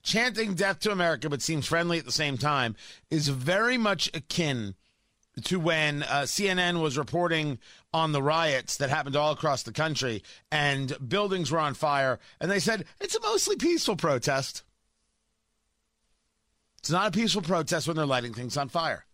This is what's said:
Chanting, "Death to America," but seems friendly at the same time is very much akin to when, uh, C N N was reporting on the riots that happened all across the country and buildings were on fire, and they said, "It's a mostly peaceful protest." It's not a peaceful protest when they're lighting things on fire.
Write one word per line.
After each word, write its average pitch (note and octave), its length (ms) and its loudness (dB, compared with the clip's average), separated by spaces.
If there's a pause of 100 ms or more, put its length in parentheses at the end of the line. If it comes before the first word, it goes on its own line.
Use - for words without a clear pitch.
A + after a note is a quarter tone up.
Chanting, A3 520 0
"Death G3 260 0
to G#3+ 100 0
America," E3 400 0
but C#3+ 100 -2
seems D#3 260 -2
friendly E3+ 320 2
at C#3 60 -4
the B2 80 -6
same C#3+ 240 0
time B2+ 380 0 (340)
is D3 200 0
very F#3 500 2
much G3+ 340 2
akin C3+ 600 -2 (720)
to F3+ 160 0
when, D3+ 420 2
uh, C#3 240 0
C G3 220 0
N F3+ 100 2
N F3 220 2
was D3 180 0
reporting D#3 600 0 (360)
on D#3+ 160 2
the C#3+ 120 2
riots D3+ 540 0
that C#3 140 -2
happened C#3 240 -2
all D3+ 160 4
across C#3+ 320 0
the A2+ 100 -10
country C3 500 -2 (280)
and C#3 460 0 (120)
buildings F#3 440 0
were E3 80 2
on D3 120 0
fire, C3+ 460 2 (220)
and F3 100 0
they G3 80 2
said, G#3 260 0 (160)
"It's G4+ 140 -6
a A4 60 0
mostly G#4+ 360 0
peaceful C#4 400 0
protest." C3+ 680 -2 (2250)
It's - 100 -6
not F#3 160 2
a F#3+ 60 0
peaceful G#3 300 2
protest E3 440 0
when D#3+ 100 -2
they're D#3 80 0
lighting B2 300 0
things B2 220 -6
on C#3+ 120 -2
fire. D#3+ 460 -4